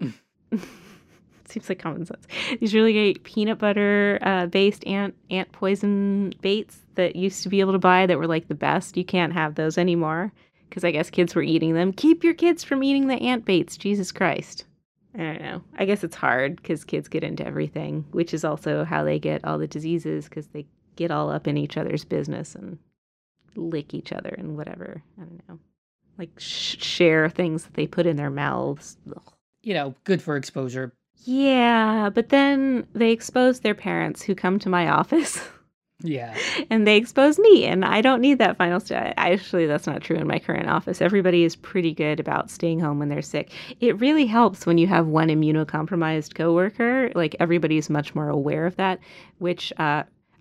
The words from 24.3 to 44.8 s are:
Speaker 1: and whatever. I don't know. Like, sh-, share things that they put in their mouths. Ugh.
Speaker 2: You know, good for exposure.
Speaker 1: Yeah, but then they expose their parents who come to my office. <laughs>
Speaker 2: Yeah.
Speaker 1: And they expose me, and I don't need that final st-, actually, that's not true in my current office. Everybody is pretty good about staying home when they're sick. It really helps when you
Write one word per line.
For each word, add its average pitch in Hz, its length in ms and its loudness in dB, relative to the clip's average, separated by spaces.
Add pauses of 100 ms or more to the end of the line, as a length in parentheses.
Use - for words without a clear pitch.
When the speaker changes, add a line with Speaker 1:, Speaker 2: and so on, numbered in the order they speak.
Speaker 1:
and 156 180 -12
whatever. 160 460 -14 (160)
I 175 60 -20
don't 170 240 -20
know. 170 100 -20 (600)
Like, 170 180 -14
sh-, - 460 -10
share 160 480 2
things 160 320 -4
that - 120 -20
they 151 120 -4
put 165 180 -2
in 165 120 0
their 143 120 -4
mouths. 139 680 -6 (120)
Ugh. - 140 -16 (400)
Speaker 2:
You 214 120 -6
know, 139 280 -4
good 190 180 0
for 151 160 -4
exposure. 131 560 -8 (320)
Speaker 1:
Yeah, 233 880 2
but 233 180 -2
then 269 640 2
they 226 200 2
expose 254 480 2
their 208 140 0
parents 170 480 -4
who 190 120 -2
come 190 240 0
to - 100 -4
my 175 200 2
office. 160 580 0
<laughs> - 40 -20 (500)
Speaker 2:
Yeah. 120 360 -8 (340)
Speaker 1:
And 220 160 4
they 214 100 8
expose 277 440 4
me, 415 240 10
and 180 200 2
I 208 180 4
don't 254 180 4
need 269 180 6
that 202 180 2
final 180 220 2
st-, - 380 -4
actually, 175 500 2
that's 147 220 -2
not 151 120 -4
true 165 140 -4
in 151 140 -2
my 156 100 0
current - 300 -4
office. - 340 -2
Everybody 180 400 4
is 165 140 2
pretty 165 360 -2
good 151 280 -2
about - 320 -4
staying 165 260 -2
home 147 220 -2
when 147 80 -2
they're 147 120 -4
sick. 151 300 -6 (300)
It 233 180 2
really 294 260 4
helps 226 400 2
when 170 140 4
you 170 80 6